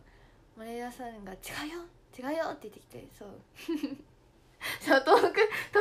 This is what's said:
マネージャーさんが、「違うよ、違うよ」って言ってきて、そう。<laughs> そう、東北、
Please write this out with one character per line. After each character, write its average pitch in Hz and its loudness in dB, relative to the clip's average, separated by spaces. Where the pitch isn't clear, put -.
マ 220 -18
ネ 233 -12
ー 233 -10
ジ 240 -8
ャ 240 -8
ー 240 -12
さ 247 -12
ん 220 -14
が、 190 -14
「違 190 -14
う 311 -10
よ、 349 -10
違 262 -12
う 330 -2
よ」 320 0
っ 285 -14
て 214 -14
言 - -18
っ - -20
て - -20
き - -20
て、 - -18
そ 214 -16
う。 196 -18
<laughs> - -6
そ - 4
う、 262 6
東 339 6
北、 403 4